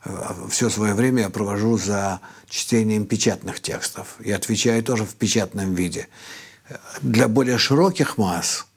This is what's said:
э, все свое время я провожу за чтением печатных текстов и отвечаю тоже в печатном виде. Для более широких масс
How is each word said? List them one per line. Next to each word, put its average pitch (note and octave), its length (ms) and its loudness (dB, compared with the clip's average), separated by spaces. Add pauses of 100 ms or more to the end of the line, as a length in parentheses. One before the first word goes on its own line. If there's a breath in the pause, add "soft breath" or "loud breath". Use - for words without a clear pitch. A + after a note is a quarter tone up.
э, - 60 -8 (400)
все A#2 200 2
свое G#2+ 240 0
время B2 280 4
я F#2+ 80 0
провожу G#2 480 0
за G2 420 -2 (280 loud breath)
чтением A2+ 580 0
печатных - 540 -2
текстов - 460 -8 (140)
и G2 100 -6
отвечаю A2+ 520 0
тоже A2+ 220 0
в - 100 -10
печатном G2 600 0
виде. F2 320 -2 (960 loud breath)
Для B2 260 4
более B2 300 2
широких F3 600 2
масс F2+ 480 -2 (100)